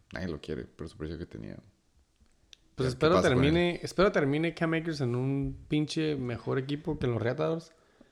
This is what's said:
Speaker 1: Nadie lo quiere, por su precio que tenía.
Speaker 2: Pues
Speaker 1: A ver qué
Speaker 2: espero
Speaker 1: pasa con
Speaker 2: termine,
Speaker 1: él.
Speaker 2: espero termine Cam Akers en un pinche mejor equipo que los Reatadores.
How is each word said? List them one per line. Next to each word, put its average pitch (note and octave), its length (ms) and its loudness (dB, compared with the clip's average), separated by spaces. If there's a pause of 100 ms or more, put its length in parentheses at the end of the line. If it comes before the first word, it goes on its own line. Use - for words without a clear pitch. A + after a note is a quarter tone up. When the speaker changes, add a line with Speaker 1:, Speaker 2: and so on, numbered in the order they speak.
(120)
Speaker 1:
Nadie F#2 160 -6
lo D2+ 120 -6
quiere, C2+ 240 -8
por - 240 -14
su - 80 -18
precio D#2 220 -8
que E2+ 80 -8
tenía. G#1 300 -14
Speaker 2:
Pues - 20 -18
Speaker 1:
A - 40 -20
ver - 1120 -20
qué C3 120 0
Speaker 2:
espero D#3 260 2
Speaker 1:
pasa F#3 140 6
con B2+ 100 6
Speaker 2:
termine, E3+ 380 4
Speaker 1:
él. - 60 -12
Speaker 2:
espero G3+ 300 2
termine D#3+ 420 0
Cam D#3+ 200 0
Akers D#3+ 260 -4
en B2 140 0
un C3+ 540 -2
pinche D3+ 480 0
mejor B2+ 420 -4
equipo D3 400 -4
que C3+ 80 -2
los A#2 160 0
Reatadores. D#3 500 -2 (400)